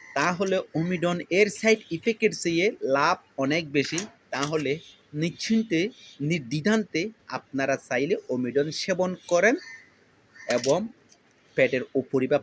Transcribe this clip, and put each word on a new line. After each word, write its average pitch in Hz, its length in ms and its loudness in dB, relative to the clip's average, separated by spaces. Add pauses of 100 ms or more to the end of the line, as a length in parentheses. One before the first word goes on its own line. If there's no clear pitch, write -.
(140)
তাহলে 180 440 0 (180)
অমিডন 175 540 -2
এর 202 200 4
সাইড 220 300 2 (120)
ইফেক্টের 220 380 0 (120)
চেয়ে 175 300 2 (100)
লাভ 143 360 2 (200)
অনেক 143 340 0
বেশি। 147 260 0 (320)
তাহলে 143 500 -2 (340)
নিশ্চিন্তে 175 760 0 (320)
নির্দ্বিধান্তে 156 880 0 (180)
আপনারা 135 480 -2
চাইলে 135 400 -2 (140)
অমিডন 127 420 0
সেবন 180 440 -2 (120)
করেন 185 280 4 (920)
এবং 135 400 2 (680)
পেটের 131 260 2 (140)
উপরিভাগ 135 460 0